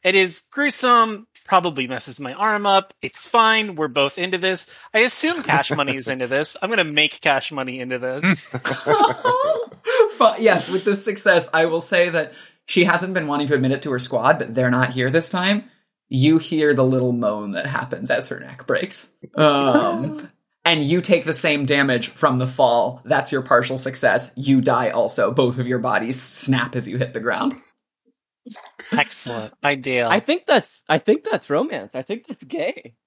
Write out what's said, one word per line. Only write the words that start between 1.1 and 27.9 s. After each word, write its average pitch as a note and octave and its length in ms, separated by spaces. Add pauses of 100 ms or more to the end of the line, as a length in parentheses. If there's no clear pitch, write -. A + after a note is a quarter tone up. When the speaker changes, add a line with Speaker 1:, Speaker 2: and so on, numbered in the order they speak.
Speaker 1:
probably E3 440
messes B2 320
my C3 140
arm G#3 300
up. G3 380
It's - 240
fine, A3 480
we're D3+ 140
both C#3 300
into F#3 200
this. F#3 300 (260)
I A3 60
assume D#4 420
Cash C#3+ 300
Money C#3 240
is C3 120
into C3 200
this. C#3 340
I'm F#3+ 80
gonna G#3 140
make D3+ 360
Cash C#3 300
Money C3 300
into B2+ 180
this. C#3 460
Speaker 2:
<laughs> A#4+ 1700
Fu-, A3 220
yes, G3+ 320
with F3+ 140
this G3+ 200
success, F#3+ 480
I D#3+ 140
will E3 140
say F3 300
that D#3+ 240 (320)
she F3 180
hasn't F3 300
been E3 120
wanting C#3+ 220
to C#3+ 60
admit C3 180
it C3+ 100
to D3+ 80
her B2 80
squad, B2+ 400
but A2+ 160
they're B2+ 160
not B2+ 220
here B2+ 180
this D#3+ 180
time. G3 360 (440)
You C#3+ 300
hear D#3 360
the C3 100
little B2+ 280
moan G#2+ 400
that F2 140
happens C3 460
as - 160
her - 120
neck - 260
breaks. - 440 (240)
Um, C3 960 (180)
<laughs> - 160
and E3 200
you E3 160
take F3 240
the D#3+ 80
same D3 340
damage C3+ 420
from C3 300
the B2+ 80
fall. B2 580
That's C#3 280
your C3+ 100
partial B2+ 360
success. B2 580
You C3+ 240
die A#2 300
also. A#2 400
Both B2+ 280
of B2 80
your B2 120
bodies A#2 420
snap B2 560
as B2 120
you G#2 100
hit - 160
the A2+ 60
ground. D#3+ 340 (1400)